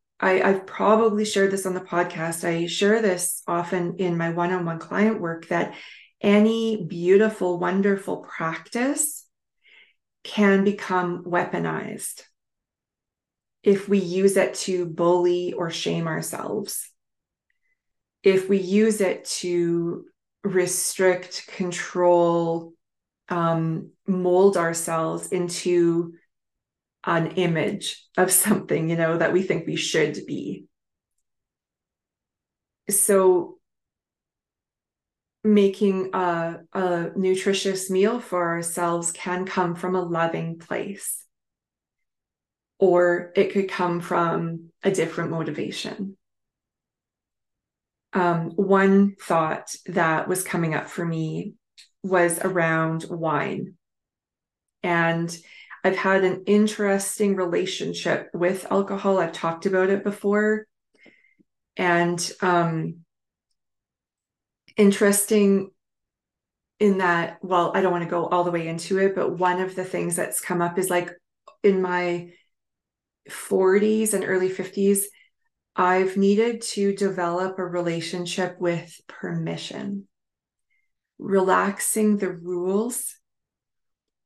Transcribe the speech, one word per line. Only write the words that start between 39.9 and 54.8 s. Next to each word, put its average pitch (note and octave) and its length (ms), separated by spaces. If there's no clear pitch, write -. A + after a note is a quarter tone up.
a F3+ 60
loving E3 560
place, - 680
or F3 560
it G3 180
could G3 160
come F3 320
from E3 720
a F#3+ 60
different E3 400
motivation. E3 840
Um, E3+ 380
one G3 720
thought D#3+ 540
that E3 420
was F#3 160
coming E3 300
up - 140
for - 160
me E3 500
was F3 340
around D#3+ 680
wine. D#3+ 680